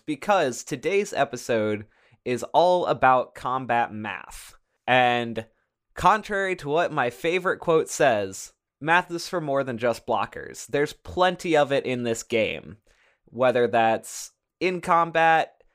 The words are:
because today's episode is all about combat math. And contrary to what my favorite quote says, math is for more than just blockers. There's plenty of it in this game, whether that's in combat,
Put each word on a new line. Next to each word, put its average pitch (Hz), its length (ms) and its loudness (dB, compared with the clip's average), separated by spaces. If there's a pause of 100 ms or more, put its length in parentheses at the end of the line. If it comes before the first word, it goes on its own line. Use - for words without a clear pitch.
because 151 580 0
today's 175 500 -4
episode 107 720 -2 (400)
is 123 180 -4 (100)
all 175 340 4
about 127 480 2
combat 123 580 -2
math. 107 600 -12 (320)
And 120 580 2 (480)
contrary 196 640 0
to 143 120 -10
what 156 220 0
my 151 180 -2
favorite 170 500 -2
quote 160 300 0
says, 104 640 0 (280)
math 170 300 0
is 170 160 -8
for 180 140 -6
more 139 220 -2
than 127 140 -6
just 113 300 -2
blockers. 101 600 -6
There's 147 260 -2
plenty 180 640 -2
of 139 140 4
it 139 140 0
in 127 180 -4
this 117 200 -4
game, 95 540 -4 (480)
whether 120 420 2
that's 113 640 0 (280)
in 180 220 -2
combat, 165 800 2 (120)